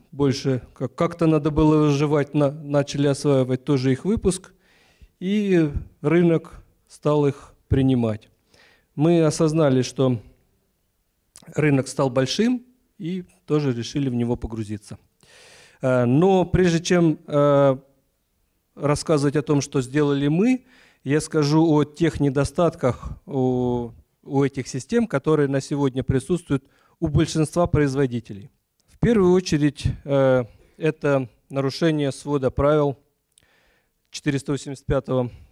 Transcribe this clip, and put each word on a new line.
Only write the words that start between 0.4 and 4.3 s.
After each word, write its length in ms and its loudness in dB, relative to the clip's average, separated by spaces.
как-, 200 -10
как-то 340 -2
надо 220 2
было 360 4
выживать, 480 0
на-, 180 2
начали 560 -2
осваивать 560 0
тоже 300 0
их 100 -4
выпуск, 500 -4